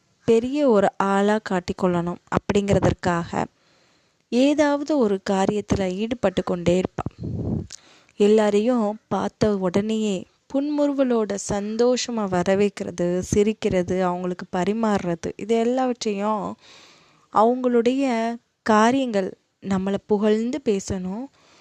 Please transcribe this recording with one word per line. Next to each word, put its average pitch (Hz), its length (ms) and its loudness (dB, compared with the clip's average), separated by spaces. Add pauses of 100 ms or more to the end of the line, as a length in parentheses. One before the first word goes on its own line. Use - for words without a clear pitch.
(240)
பெரிய 254 440 2
ஒரு 196 280 4
ஆளா 202 420 2 (120)
காட்டிக்கொள்ளணும் 180 680 -2 (100)
அப்படிங்கிறதற்காக 190 1160 0 (840)
ஏதாவது 285 720 2
ஒரு 208 220 2 (100)
காரியத்துல 196 640 0
ஈடுபட்டு 208 500 -2
கொண்டே 175 360 0
இருப்பா. - 520 -6 (840)
எல்லாரையும் 214 840 2 (100)
பார்த்த 202 480 -2
உடனேயே 202 680 -2 (280)
புன்முறுவலோட 269 840 0 (120)
சந்தோஷமா 220 800 0
வரவேற்கிறது, 180 920 0
சிரிக்கிறது, 185 840 0
அவங்களுக்கு 180 420 -4 (100)
பரிமாறுறது, 190 800 -2
இது 214 200 -2
எல்லாவற்றையும் 220 1000 -2 (760)
அவங்களுடைய 240 1040 2 (280)
காரியங்கள் 226 760 2 (220)
நம்மளை 196 360 -2 (100)
புகழ்ந்து 220 580 0
பேசணும். 196 600 -4 (360)